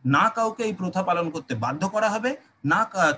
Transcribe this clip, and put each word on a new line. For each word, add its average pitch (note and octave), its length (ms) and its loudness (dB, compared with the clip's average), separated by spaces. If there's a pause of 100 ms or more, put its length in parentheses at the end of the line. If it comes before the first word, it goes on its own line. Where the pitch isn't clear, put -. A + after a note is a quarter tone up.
না D3+ 240 4
কাউকে A3+ 340 -2
এই A3 100 -2
প্রথা F3+ 300 -4
পালন E3+ 260 0
করতে D3+ 260 -8
বাধ্য C3+ 320 -2
করা G#3+ 220 0
হবে, A3+ 260 -2 (300)
না F#3 200 2
কা-, E3+ 320 2